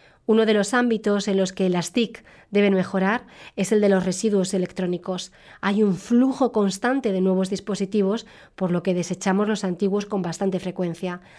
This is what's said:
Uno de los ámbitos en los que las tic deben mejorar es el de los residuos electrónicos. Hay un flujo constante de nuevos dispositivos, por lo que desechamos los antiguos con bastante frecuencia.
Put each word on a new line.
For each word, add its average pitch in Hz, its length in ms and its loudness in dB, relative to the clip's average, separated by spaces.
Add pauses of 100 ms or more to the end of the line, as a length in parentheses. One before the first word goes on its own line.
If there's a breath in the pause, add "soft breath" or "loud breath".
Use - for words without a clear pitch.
(260 soft breath)
Uno 220 200 4
de 220 80 4
los 202 200 0
ámbitos 220 520 2
en 196 120 2
los 190 140 0
que 190 160 0
las 175 240 -2
tic - 320 -2 (280 loud breath)
deben 202 220 4
mejorar 190 520 0 (300 loud breath)
es 196 160 0
el 214 80 4
de 208 80 4
los 190 160 4
residuos 185 500 0
electrónicos. 180 800 -4 (280 loud breath)
Hay 202 220 2
un 196 140 2
flujo 247 560 2
constante 226 580 0
de 190 100 0
nuevos 190 300 2
dispositivos, 196 760 -2 (280 loud breath)
por 185 160 -2
lo 175 140 0
que 185 100 0
desechamos 185 540 0
los 214 160 -2
antiguos 196 420 -2
con 196 160 -4
bastante 185 380 -4
frecuencia. 180 600 -6 (180 loud breath)